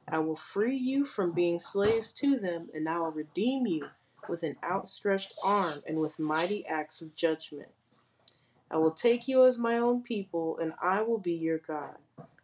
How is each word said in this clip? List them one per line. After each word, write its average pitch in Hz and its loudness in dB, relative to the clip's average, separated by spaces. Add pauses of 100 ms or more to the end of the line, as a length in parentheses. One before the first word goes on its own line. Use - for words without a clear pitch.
I 160 -2
will 156 0
free 226 -2
you 269 0
from 185 -2
being 170 2
slaves 208 0
to 277 2
them, 170 -4
and 156 -4
I 170 -2
will 165 -2
redeem 208 0
you 160 -2 (380)
with 170 -4
an 151 -2
outstretched 196 -2 (100)
arm 185 2
and 156 -2
with 156 -2
mighty 165 0
acts 156 -4
of 156 -14
judgment. 156 -2 (960)
I - -4
will 160 6
take 240 2
you 262 8
as 247 6
my 233 2
own 240 2
people, 180 -4
and 160 -2
I 190 2
will 226 0
be 175 -2
your 160 -2
God. 147 -8 (480)